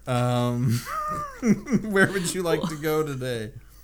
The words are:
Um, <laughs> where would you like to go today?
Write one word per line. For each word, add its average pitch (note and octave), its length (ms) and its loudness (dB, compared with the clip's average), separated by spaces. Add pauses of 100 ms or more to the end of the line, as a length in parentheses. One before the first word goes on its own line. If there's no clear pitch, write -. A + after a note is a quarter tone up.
Um, B2 720 2 (640)
<laughs> A3+ 420 2
where G3 280 4
would F3+ 220 -2
you F3+ 100 -2
like D#3 260 2
to D#3 80 -6
go D#3 260 0
today? B2+ 480 -4 (320)